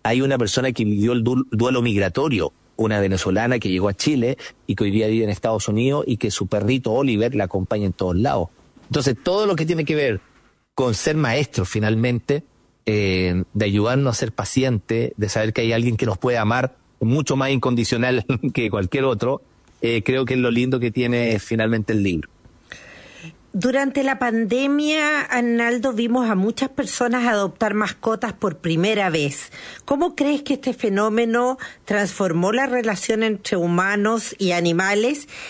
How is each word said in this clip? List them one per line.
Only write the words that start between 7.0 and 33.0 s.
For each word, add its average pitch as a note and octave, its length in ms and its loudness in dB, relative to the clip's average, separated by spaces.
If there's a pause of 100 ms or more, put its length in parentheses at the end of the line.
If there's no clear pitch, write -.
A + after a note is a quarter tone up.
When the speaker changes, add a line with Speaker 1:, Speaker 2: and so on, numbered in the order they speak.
Speaker 1:
la G2+ 100 0
acompaña G2+ 400 -2
en F#2 80 0
todos F2+ 240 -2
lados. A2+ 320 0 (380)
Entonces, B2+ 360 0
todo G3 240 0
lo F#3+ 100 2
que D#3 100 -2
tiene E3 180 0
que D3+ 100 -2
ver C3 260 0 (540)
con B2 200 0
ser D#3 220 0
maestro, C#3 500 0
finalmente, A#2 760 0 (440)
eh, F#2 680 0
de G#2 120 0
ayudarnos A2+ 520 2
a - 20 -6
ser A2+ 140 -2
pacientes, A#2+ 840 -2
de G#2 120 -2
saber A2 240 0
que - 80 -2
hay A2+ 120 0
alguien A2+ 260 2
que C3 80 0
nos G#2+ 100 0
puede B2 220 0
amar A#2+ 380 0 (240)
mucho C3+ 360 0
más C3+ 140 0
incondicional B2 760 0 (140)
<laughs> C3 160 -4
que A2+ 160 0
cualquier G#2+ 340 0
otro, B2+ 380 0 (400)
eh, A#2 200 0
creo C3 220 0
que B2 100 0
es B2+ 60 2
lo B2 100 2
lindo B2 300 2
que A#2+ 100 0
tiene A#2+ 480 0
finalmente A2 540 0
el G#2+ 100 2
libro. E2+ 260 -2 (1200)
Speaker 2:
Durante C4 520 0
la C4+ 160 -2
pandemia, C#4 1040 0
Arnaldo, A#3+ 680 0
vimos A#3 380 0
a G3+ 60 0
muchas A3+ 320 0
personas A#3+ 580 -2
adoptar G#3 480 0
mascotas G#3+ 580 -2
por F3+ 260 -4
primera F#3 520 0
vez. D3 400 -2 (340)
¿Cómo D#4 300 0
crees C#4+ 280 0
que C#4+ 120 -2
este B3 180 -2
fenómeno A3+ 840 0 (260)
transformó G3 680 0
la C4 160 0
relación A3+ 560 -2